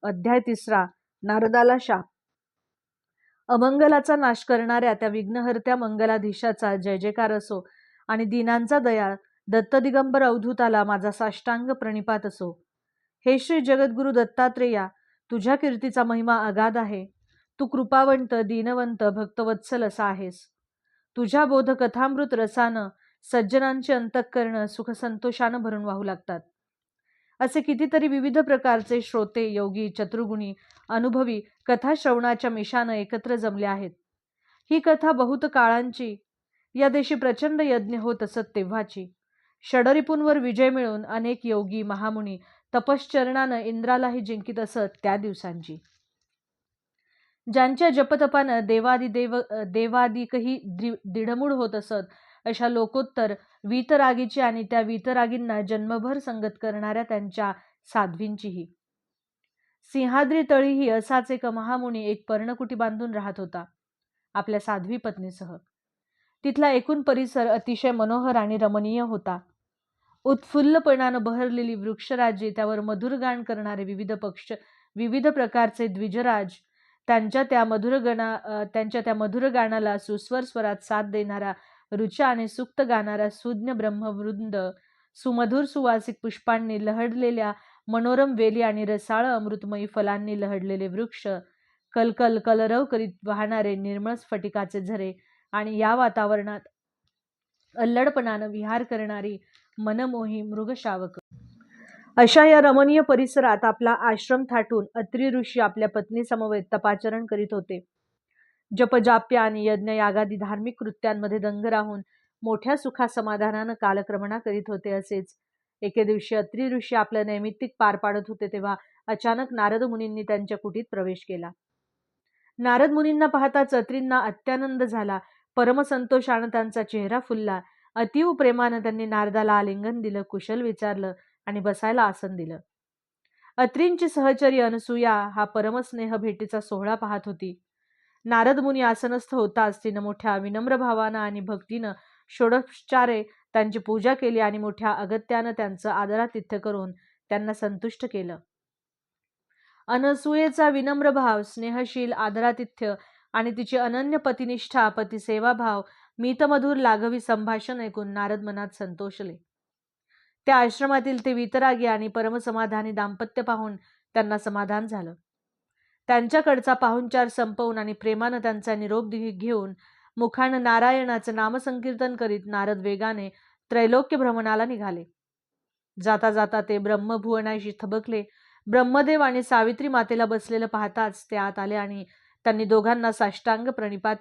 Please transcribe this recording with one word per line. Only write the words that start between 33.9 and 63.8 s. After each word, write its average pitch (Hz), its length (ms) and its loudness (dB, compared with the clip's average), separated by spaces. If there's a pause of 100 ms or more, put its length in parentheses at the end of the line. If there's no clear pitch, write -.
ही 311 80 4
कथा 311 320 4
बहुत 262 420 0
काळांची, 233 640 2 (600)
या 277 140 6
देशी 285 260 2
प्रचंड 269 500 0
यज्ञ 240 320 0
होत 226 260 -4
असत 214 160 -6 (160)
तेव्हाची. 202 580 -6 (580)
षडरिपूंवर 294 680 4
विजय 247 320 2
मिळवून 226 360 -2
अनेक 233 380 -4
योगी, 214 400 -2
महामुनी 208 540 -6 (380)
तपश्चरणानं 262 840 0
इंद्रालाही 240 600 0
जिंकित 214 400 -8
असत 208 440 -4
त्या 202 140 2
दिवसांची. 175 600 -8 (1800)
ज्यांच्या 262 360 4
जपतपानं 277 760 2
देवादिदेव-, 240 800 2 (100)
अ, 214 160 -6
देवादिकही 233 1000 0
द्रि-, 202 300 -6 (100)
दृढमूळ 240 480 -2
होत 233 220 -2
असत, 202 340 -6 (360)
अशा 233 220 -2
लोकोत्तर 226 680 -2 (300)
वीतरागीची 254 800 2
आणि 226 220 0
त्या 226 180 0
वीतरागींना 233 800 -2
जन्मभर 220 560 -4
संगत 226 340 -6 (100)
करणाऱ्या 214 420 -4
त्यांच्या 202 500 -4 (320)
साध्वींचीही. 196 800 -4 (1300)
सिंहाद्री 269 560 2
तळीही 277 400 4
असाच 233 420 0
एक 254 140 -4
महामुनी 233 600 -4
एक 208 240 -4
पर्णकुटी 226 460 -4
बांधून 226 380 -4
राहत 202 240 -6
होता 180 280 -10 (680)